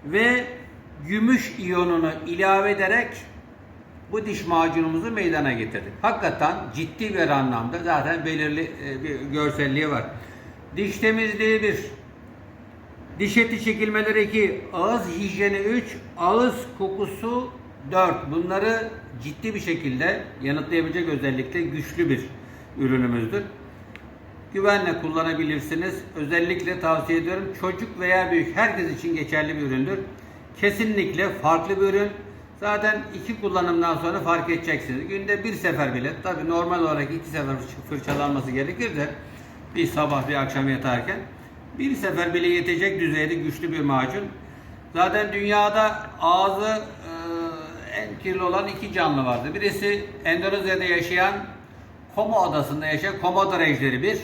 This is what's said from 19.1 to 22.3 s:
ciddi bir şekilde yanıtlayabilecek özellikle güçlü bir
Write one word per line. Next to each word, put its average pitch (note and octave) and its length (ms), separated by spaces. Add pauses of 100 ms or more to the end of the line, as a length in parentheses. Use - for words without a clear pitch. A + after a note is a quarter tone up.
ciddi F3 320
bir G3+ 60
şekilde D#3 640 (200)
yanıtlayabilecek E3 680
özellikle C3+ 540
güçlü D#3 480
bir B2 100 (580)